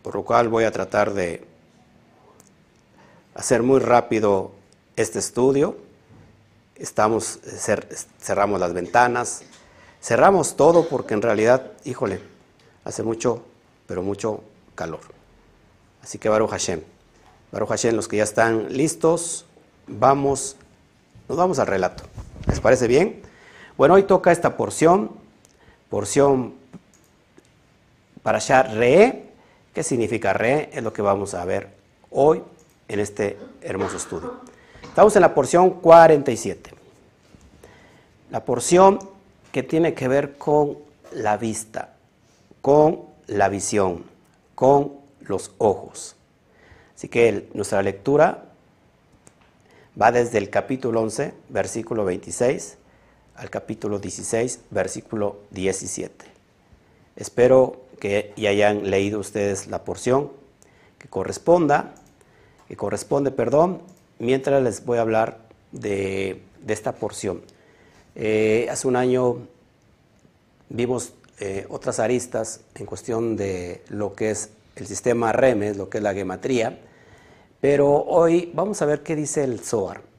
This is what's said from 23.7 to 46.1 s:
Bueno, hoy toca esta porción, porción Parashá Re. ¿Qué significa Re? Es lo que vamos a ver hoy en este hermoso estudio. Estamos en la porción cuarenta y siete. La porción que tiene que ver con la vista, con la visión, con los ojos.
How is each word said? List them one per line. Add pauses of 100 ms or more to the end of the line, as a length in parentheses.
Bueno,
hoy
toca
esta
porción, (800)
porción (1600)
Parashá
Re. (440)
¿Qué
significa
Re?
Es
lo
que
vamos
a
ver (400)
hoy (460)
en
este (240)
hermoso
estudio. (420)
Estamos
en
la
porción
cuarenta
y
siete. (1600)
La
porción (520)
que
tiene
que
ver
con (340)
la
vista, (640)
con (260)
la
visión, (500)
con (280)
los
ojos. (800)